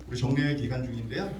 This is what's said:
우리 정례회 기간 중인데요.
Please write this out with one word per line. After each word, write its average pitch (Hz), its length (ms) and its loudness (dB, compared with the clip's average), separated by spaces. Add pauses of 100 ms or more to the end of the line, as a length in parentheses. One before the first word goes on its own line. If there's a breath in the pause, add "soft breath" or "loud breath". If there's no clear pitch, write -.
우리 120 100 -6
정례회 143 380 4
기간 127 300 0
중인데요. 117 440 -4 (120)